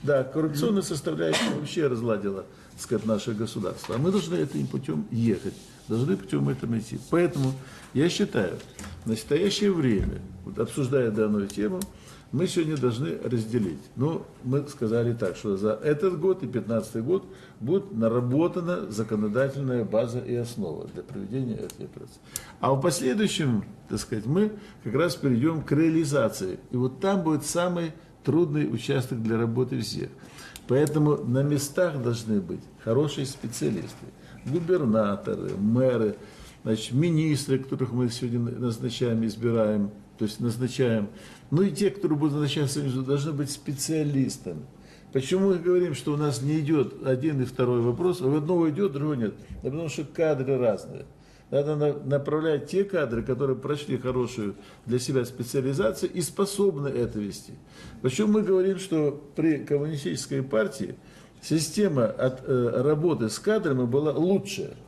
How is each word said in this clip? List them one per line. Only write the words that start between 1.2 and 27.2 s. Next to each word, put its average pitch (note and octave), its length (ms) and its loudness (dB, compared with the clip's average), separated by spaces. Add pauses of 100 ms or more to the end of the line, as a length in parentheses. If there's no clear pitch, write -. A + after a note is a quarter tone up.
вообще D3+ 300 -2
разладила, G#2 580 -2 (260)
так - 100 -16
сказать, G#2+ 240 -2
наше A2 280 0
государство. G#2 640 -4
А - 20 0
мы E3 140 2
должны F3 240 0
этим D3 320 -2
путем C3 440 -4
ехать, A2+ 420 0 (340)
должны C3+ 300 0
путем C#3+ 320 -2
этим A#2 280 -2
идти. - 220 -6 (100)
Поэтому D3 440 2 (400)
я D3+ 160 2
считаю, G#2+ 460 0 (500)
в A2+ 40 -2
настоящее F#3+ 640 2
время, B2+ 480 2 (240)
вот G2+ 160 -8
обсуждая B2+ 500 0
данную G#2 380 2
тему, F#3 320 -2 (540)
мы E3 140 2
сегодня D#3 280 0
должны B2+ 480 0
разделить. A2 560 0 (160)
Ну, D3+ 300 -2 (180)
мы C#3 240 -2
сказали A#2 460 0
так, G2+ 240 -2
что G2+ 180 -2
за G#2+ 260 0
этот D#3 380 0
год F#3 240 0
и A#2+ 40 -6
пятнадцатый A2 540 -2
год F3+ 220 0 (380)
будет F#3+ 320 -2
наработана C3 1000 0
законодательная A#2 920 0
база A#2 340 0
и A#2+ 160 -4
основа G#2+ 580 -4
для - 100 -10
проведения G#2+ 520 -6
этой - 300 -10
операции. - 340 -16 (400)
А C3 140 4
в C3+ 80 2
последующем, D3 840 2 (240)
так G#2+ 120 -2
сказать, G#2+ 260 -4
мы G3 260 4 (320)
как A2+ 120 -2
раз E3 200 4
перейдем C#3+ 460 2
к - 100 -4
реализации. C#3 880 2 (120)
И B2+ 40 -4
вот B2+ 240 0
там G3 240 2